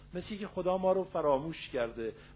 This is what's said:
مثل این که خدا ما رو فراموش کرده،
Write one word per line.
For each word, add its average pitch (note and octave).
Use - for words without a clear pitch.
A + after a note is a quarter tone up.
مثل F3
این G#3
که G3+
خدا F#3
ما F#3
رو F#3+
فراموش D#3
کرده، A2+